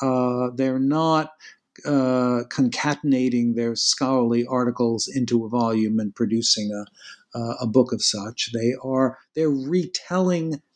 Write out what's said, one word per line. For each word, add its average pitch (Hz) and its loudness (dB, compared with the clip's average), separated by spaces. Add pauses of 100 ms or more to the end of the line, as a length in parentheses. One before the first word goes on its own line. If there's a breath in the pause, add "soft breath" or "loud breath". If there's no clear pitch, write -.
Uh, 127 0
they're 131 0
not, 156 2 (540 loud breath)
uh, 127 2
concatenating 127 2
their 117 0
scholarly 120 2
articles 120 0
into 120 0
a 107 -8
volume 110 0
and 104 -4
producing 110 0
a, - -12
uh, 117 -4
a 123 -2
book 113 2
of 107 -4
such. 107 -6
They 117 0 (100)
are, 131 0 (160 loud breath)
they're 156 0
retelling 165 -2 (160)